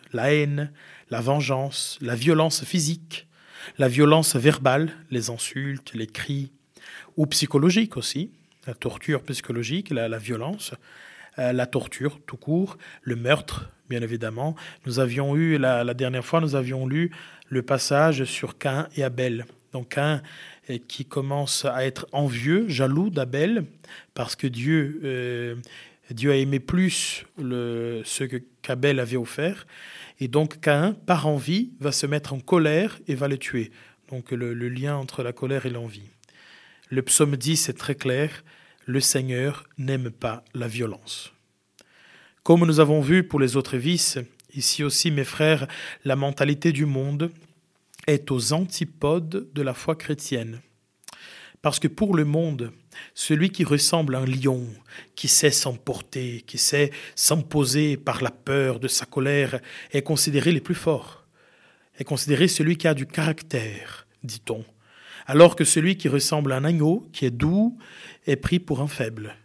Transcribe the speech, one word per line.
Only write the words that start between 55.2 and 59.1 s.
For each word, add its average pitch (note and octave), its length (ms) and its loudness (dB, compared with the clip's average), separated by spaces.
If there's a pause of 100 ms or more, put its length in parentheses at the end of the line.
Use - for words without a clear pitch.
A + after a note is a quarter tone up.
sait - 220 6
s'emporter, B2 960 -4
qui - 100 -14
sait C#3+ 340 2 (260)
s'imposer D3 800 2
par - 260 -4
la B2 80 0
peur C3+ 500 0
de B2+ 80 -2
sa - 160 0
colère, C#3 560 0 (300)